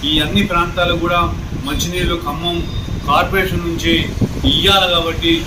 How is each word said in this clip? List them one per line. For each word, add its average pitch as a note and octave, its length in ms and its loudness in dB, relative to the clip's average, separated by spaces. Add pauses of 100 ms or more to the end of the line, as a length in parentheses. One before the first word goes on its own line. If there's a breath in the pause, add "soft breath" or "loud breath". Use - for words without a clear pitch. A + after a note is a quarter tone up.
ఈ - 20 2 (140)
అన్ని G3 260 2
ప్రాంతాలు F3 420 0 (100)
కూడా F3 160 2 (480)
మంచినీళ్ళు F3 480 -2 (120)
ఖమ్మం E3+ 300 -4 (500)
కార్పొరేషన్ E3+ 640 2
నుంచి E3 240 0 (580)
ఇయ్యాలి G3 420 4
కాబట్టి E3 400 0 (140)